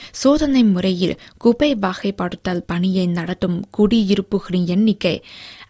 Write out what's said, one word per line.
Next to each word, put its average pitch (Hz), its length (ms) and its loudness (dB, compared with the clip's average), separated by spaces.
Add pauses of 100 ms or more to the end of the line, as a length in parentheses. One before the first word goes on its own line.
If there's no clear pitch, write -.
(120)
சோதனை 277 520 2
முறையில் 185 520 0 (220)
குப்பை 240 380 4
வகைப்படுத்தல் 185 880 -6
பணியை 185 400 -2
நடத்தும் 175 500 -4 (140)
குடியிருப்புகளின் 196 960 0
எண்ணிக்கை 196 500 0 (540)